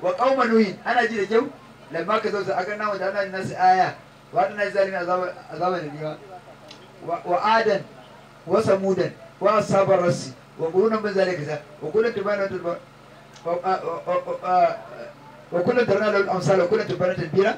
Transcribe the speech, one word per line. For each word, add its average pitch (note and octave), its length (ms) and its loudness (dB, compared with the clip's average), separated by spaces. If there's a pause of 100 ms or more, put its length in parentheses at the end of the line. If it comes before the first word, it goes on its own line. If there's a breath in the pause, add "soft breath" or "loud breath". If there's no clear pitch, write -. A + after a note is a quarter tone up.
وقوم C4 420 2
نوح، A3+ 240 4 (200)
أنا A#3+ 180 2
جيت G#3 260 -2
اليوم C4 180 2 (420)
لما F3+ 260 -2
كذبوا G3+ 440 -2
أخذناهم G#3 340 -4
وجعلنا G3 240 -4
للناس F#3+ 320 -6
آية F#3 440 4 (380)
وأعتدنا G#3 300 0
للظالمين G3 320 0
عذابا، F3+ 380 -2 (180)
عذابا F3 260 -2
أليما. D3+ 400 -8 (920)
و-، E3+ 240 -4
وعادا G#3 500 2 (680)
وثمودا F#3+ 640 2 (300)
وأصحاب G3 500 4
الرس F3 400 2 (280)
وقرونا F#3+ 400 2
من G#3 120 -4
ذلك F#3 240 2
كثيرا D3 240 -6 (240)
وكلا A3 260 2
تبعنا G3+ 380 -2
تبع-، F3 300 -6 (680)
و-، E3 40 -4
آ-، F3+ 340 -2
و-، E3 240 -6
و-، F3+ 200 0
و-، F3 160 -6
آ-، F3+ 320 4 (760)
وكلا A3+ 320 2
ضربنا G#3 220 2
له G#3 120 2
الأمثال F#3+ 440 2
وكلا G3+ 220 2
تبعنا F3+ 300 -2
تدبيرا. F3+ 440 0